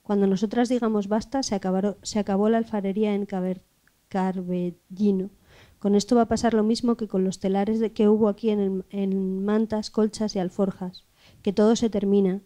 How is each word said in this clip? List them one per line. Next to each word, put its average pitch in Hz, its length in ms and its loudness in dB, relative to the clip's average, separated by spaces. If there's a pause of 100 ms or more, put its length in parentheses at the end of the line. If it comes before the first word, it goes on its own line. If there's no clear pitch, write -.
(100)
Cuando 202 160 2
nosotras 208 420 0
digamos 220 380 0
basta, 226 380 -2
se - 100 -4
acabaró, 190 480 -2
se - 160 -6
acabó 202 300 0
la 226 100 2
alfarería 208 560 -2
en 202 120 -2
Caber-, 185 360 -4 (460)
Carbellino. 185 1200 -2 (480)
Con 202 160 2
esto 202 220 2
va 233 60 6
a 226 60 0
pasar 226 240 0
lo 214 120 2
mismo 233 320 0
que 220 100 -6
con 190 160 -2
los 190 160 -2
telares 196 400 0
de, 220 140 -2
que 214 160 4
hubo 214 200 4
aquí 208 220 -2
en 208 80 0
el, 190 320 -2
en 190 540 -2
mantas, 214 440 -2
colchas 214 460 -2
y 196 60 -2
alforjas. 185 640 -4 (380)
Que 202 100 0
todo 214 240 4
se 226 140 0
termina. 196 560 2